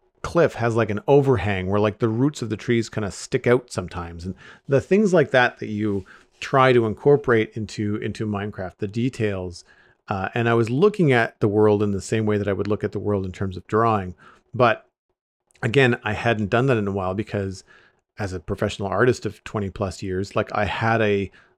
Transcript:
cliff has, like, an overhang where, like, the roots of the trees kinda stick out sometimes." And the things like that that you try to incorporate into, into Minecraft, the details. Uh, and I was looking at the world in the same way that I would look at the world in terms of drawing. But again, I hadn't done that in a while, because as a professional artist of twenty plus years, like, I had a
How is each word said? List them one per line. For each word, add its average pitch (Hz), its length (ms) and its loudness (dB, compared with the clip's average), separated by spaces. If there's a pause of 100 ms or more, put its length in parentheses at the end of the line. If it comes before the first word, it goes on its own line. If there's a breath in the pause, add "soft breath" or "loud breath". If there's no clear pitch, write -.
(220)
cliff 165 320 2
has, 113 200 0
like, 110 160 2
an 104 160 -4
overhang 110 640 2
where, 101 120 2
like, 104 180 0
the 120 100 0
roots 131 340 0
of 113 60 -4
the 110 80 -4
trees 113 320 0
kinda 104 220 -6
stick - 360 -6
out 123 240 2
sometimes." 85 540 -10
And 92 100 -8 (320 loud breath)
the 135 140 2
things 190 340 2
like 156 160 4
that 123 280 2
that 113 100 -8
you 104 360 -2 (360 loud breath)
try 131 340 4
to 117 100 4
incorporate 110 680 2
into, 107 420 -4
into 110 300 -6
Minecraft, 101 500 -8
the 104 120 -6
details. 101 760 -4 (440 soft breath)
Uh, 98 260 -4
and 117 120 0
I 117 60 2
was 117 160 2
looking 165 420 2
at 117 300 0
the 110 80 2
world 107 340 4
in 104 100 0
the 95 100 -4
same 110 240 -2
way 104 100 2
that 101 120 -2
I 101 40 2
would 98 160 -2
look 104 160 -2
at 101 80 -4
the 104 60 -6
world 101 260 -2
in 92 80 -6
terms 95 240 -6
of - 100 -14
drawing. 107 480 0 (380 soft breath)
But 117 320 2 (760)
again, 123 420 2
I 107 80 -2
hadn't 107 380 -2
done 120 160 2
that 127 100 2
in 104 100 -2
a 98 60 -2
while, 92 220 -4
because 98 500 -6 (540 soft breath)
as 92 160 -8
a 90 60 -8
professional 101 480 -6
artist 110 360 0
of - 200 -10
twenty 101 260 -6
plus 95 320 -6
years, 95 340 -6
like, 107 160 -2
I 104 140 -2
had 113 340 0
a 101 300 0 (280 soft breath)